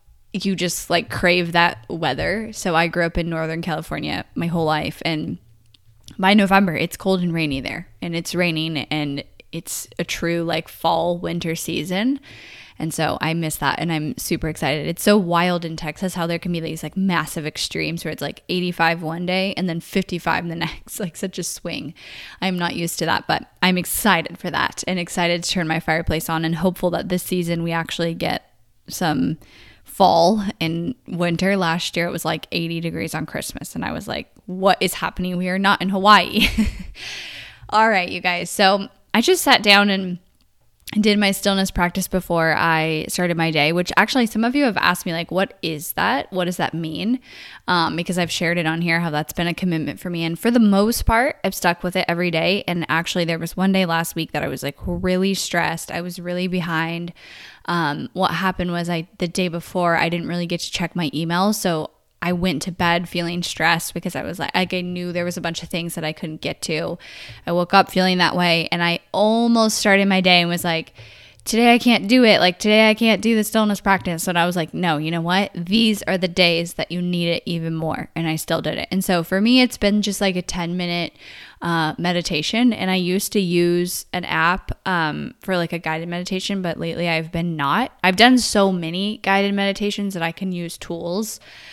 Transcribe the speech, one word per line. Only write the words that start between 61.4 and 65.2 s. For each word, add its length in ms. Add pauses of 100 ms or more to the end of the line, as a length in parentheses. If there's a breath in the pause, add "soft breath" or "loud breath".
So 380 (320)
I 120
went 300
to 80
bed 360
feeling 360
stressed 500
because 220
I 80
was 160
like, 160
like, 180
I 80
knew 300
there 140